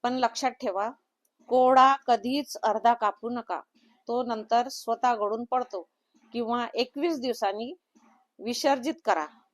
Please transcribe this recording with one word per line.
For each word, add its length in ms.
पण 100
लक्षात 380
ठेवा, 400
कोहळा 480
कधीच 680
अर्धा 300
कापू 360
नका, 320
तो 160
नंतर 440
स्वतः 480
गळून 280
पडतो 460
किंवा 420
एकवीस 460
दिवसांनी 540
विसर्जित 540
करा. 200